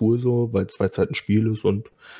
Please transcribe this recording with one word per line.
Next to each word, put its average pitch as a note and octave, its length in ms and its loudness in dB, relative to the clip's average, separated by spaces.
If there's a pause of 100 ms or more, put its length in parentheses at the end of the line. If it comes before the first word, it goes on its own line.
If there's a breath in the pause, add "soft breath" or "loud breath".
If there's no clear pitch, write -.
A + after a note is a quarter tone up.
cool A#2 200 2
so, A#2+ 320 0
weil's, F#2+ 260 -2
weil's G2 200 -2
halt F#2+ 120 0
ein - 40 -8
Spiel A2 360 0
ist G#2+ 140 -4
und G2+ 260 0 (300 loud breath)